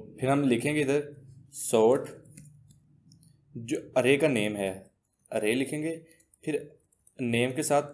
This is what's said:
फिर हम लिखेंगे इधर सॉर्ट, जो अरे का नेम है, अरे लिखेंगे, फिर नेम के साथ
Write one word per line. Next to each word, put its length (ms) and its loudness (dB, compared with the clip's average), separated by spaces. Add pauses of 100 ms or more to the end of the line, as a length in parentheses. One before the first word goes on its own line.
(200)
फिर 100 0
हम 180 2
लिखेंगे 320 0
इधर 320 0 (420)
सॉर्ट, 600 2 (1400)
जो 420 -8
अरे 200 6
का 120 4
नेम 280 0
है, 160 -2 (580)
अरे 240 0
लिखेंगे, 440 -4 (460)
फिर 360 -6 (380)
नेम 320 0
के 120 -4
साथ 200 2 (120)